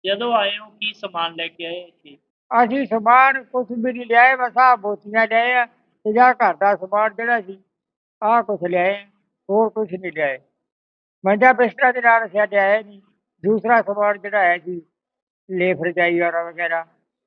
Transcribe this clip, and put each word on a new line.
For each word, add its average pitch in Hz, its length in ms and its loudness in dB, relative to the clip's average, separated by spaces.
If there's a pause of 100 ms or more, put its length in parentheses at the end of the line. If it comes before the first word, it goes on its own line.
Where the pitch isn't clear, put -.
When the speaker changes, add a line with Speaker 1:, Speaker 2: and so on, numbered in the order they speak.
Speaker 1:
ਜਦੋਂ 208 300 -4
ਆਏ 202 240 0
ਹੋ 214 120 -20
ਕੀ 214 240 -10
ਸਮਾਨ 170 420 -8
ਲੈ 165 120 -8
ਕੇ 165 180 -14
ਆਏ 175 140 -10
ਇੱਥੇ? 160 360 -20 (340)
Speaker 2:
ਅਸੀਂ 240 360 0
ਸਮਾਨ 247 580 2
ਕੁਛ 254 260 -6
ਵੀ 247 220 -4
ਨਹੀਂ 240 140 -12
ਲਿਆਏ, 240 300 4
ਬਸ 247 220 -4
ਆਹ 254 200 4
ਬੋਤੀਆਂ 208 480 -4
ਲਿਆਏ 233 280 0
ਆ 247 120 0
ਤੇ - 460 -10
ਜਾਂ 247 220 4
ਘਰ 202 220 0
ਦਾ 202 200 2
ਸਮਾਨ 208 380 -2
ਜਿਹੜਾ 233 260 -2
ਸੀ 190 220 -16 (600)
ਆਹ 226 200 2
ਕੁਛ 202 200 -6
ਲਿਆਏ, 180 420 -2 (440)
ਹੋਰ 214 220 0
ਕੁਛ 214 220 -6
ਨਹੀਂ 185 200 -10
ਲਿਆਏ। 147 260 -4 (840)
ਮੰਜਾ 208 280 4
ਬਿਸਤਰਾ 247 400 0
ਦੇ 247 80 -8
ਨਾਲ 226 260 4
ਅਸੀਂ 196 160 -2
ਅੱਜ 202 120 -2
ਆਏ 202 280 2
ਨਹੀਂ, 202 180 -20 (440)
ਦੂਸਰਾ 220 380 2
ਸਮਾਨ 202 380 -2
ਜਿਹੜਾ 202 200 -2
ਹੈ 175 180 2
ਜੀ 170 240 -10 (680)
ਲੇਫ 180 340 -2
ਰਜਾਈ 170 380 0
ਔਰ 170 240 -2
ਵਗੈਰਾ 165 420 -6 (400)